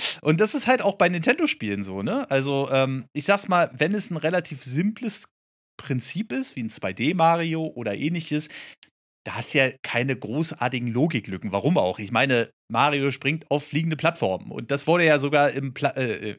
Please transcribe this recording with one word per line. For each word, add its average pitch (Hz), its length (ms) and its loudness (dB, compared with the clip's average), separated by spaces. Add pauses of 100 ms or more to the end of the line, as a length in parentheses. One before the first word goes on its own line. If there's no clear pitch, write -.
(220)
Und 160 180 2
das 220 140 2
ist 262 120 -2
halt 247 160 4
auch 190 140 2
bei 180 120 4
Nintendo-Spielen 175 760 0
so, 95 200 -6
ne? 247 280 -2
Also, 139 400 2
ähm, 135 420 0
ich 147 120 -4
sag's 202 240 2
mal, 175 260 4
wenn 160 200 0
es 202 160 -2
ein 170 60 -4
relativ 160 460 -2
simples 196 640 -4 (500)
Prinzip 160 560 -6
ist, 262 240 -6
wie 127 60 -6
ein 110 80 -6
zwei 95 220 -4
D 127 220 0
Mario 165 520 2
oder 113 300 -6
ähnliches, 156 520 -2 (800)
da 98 80 -8
hast 117 180 -6
du 151 60 2
ja 131 120 6 (120)
keine 127 340 0
großartigen 123 720 -2
Logiklücken. 113 640 -2
Warum 143 240 2
auch? 92 220 2
Ich 101 140 -8
meine, 123 380 2 (200)
Mario 139 400 2
springt 151 400 -4
auf 143 160 0
fliegende 160 300 -2
Plattformen. 113 540 -2
Und 120 200 -8
das 139 160 -2
wurde 170 180 4
ja 151 140 6
sogar 143 320 2
im 135 240 -6
Pla-, - 220 -2
äh, 110 420 -4